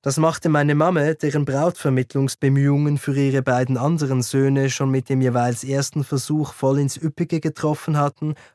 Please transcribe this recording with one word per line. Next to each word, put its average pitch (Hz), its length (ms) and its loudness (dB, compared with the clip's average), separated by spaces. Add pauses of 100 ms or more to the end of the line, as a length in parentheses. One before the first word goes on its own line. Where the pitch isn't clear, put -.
Das 135 140 -2
machte 160 320 0
meine 147 260 4
Mame, 156 400 2
deren 147 300 -2
Brautvermittlungsbemühungen 139 1500 0
für 139 180 -4
ihre 139 260 2
beiden 127 340 0
anderen 135 460 0
Söhne 135 460 2
schon 135 220 -2
mit 131 180 -2
dem 131 120 0
jeweils 123 440 0
ersten 139 400 -2
Versuch 147 480 -2
voll 135 260 0
ins 139 180 -2
Üppige 165 440 -4
getroffen 151 560 -4
hatten, 147 380 -2 (200)